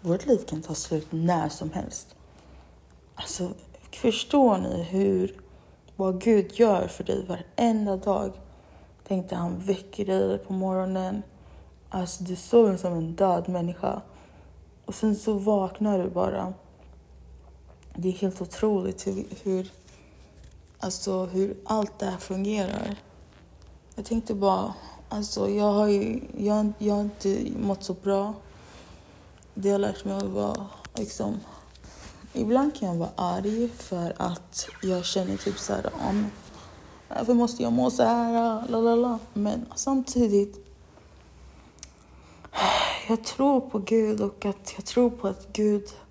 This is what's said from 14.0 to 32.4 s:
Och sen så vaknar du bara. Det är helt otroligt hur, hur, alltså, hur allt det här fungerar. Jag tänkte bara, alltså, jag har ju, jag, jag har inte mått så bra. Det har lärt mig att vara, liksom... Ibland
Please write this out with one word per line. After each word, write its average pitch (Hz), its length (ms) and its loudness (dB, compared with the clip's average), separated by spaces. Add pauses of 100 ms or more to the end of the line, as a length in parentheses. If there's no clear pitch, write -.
Och 196 100 -8
sen 214 200 2
så 214 180 -2
vaknar 202 640 2
du 180 100 0
bara. 185 440 -2 (1400)
Det 180 140 -2
är 185 40 -2
helt 185 280 -4
otroligt 190 680 -2
hur, 196 180 -4 (180)
hur, 190 280 -2 (1080)
alltså, 185 460 -2
hur 190 400 0
allt 214 340 0
det 202 60 -2
här 185 120 -4
fungerar. 202 760 -4 (1000)
Jag 208 100 -8
tänkte 226 280 -2
bara, 196 400 2 (360)
alltså, 208 400 -2
jag 208 240 2
har 208 140 6
ju, 208 340 2 (160)
jag, 208 400 2
jag 208 180 2
har 208 60 0
inte 208 580 -2
mått 196 240 -2
så 185 100 -6
bra. 196 400 0 (1200)
Det 196 180 2
har 202 80 4
lärt 202 260 -2
mig 196 120 -2
att 196 60 -2
vara, 202 440 -4 (280)
liksom... 208 440 -4 (960)
Ibland 254 420 2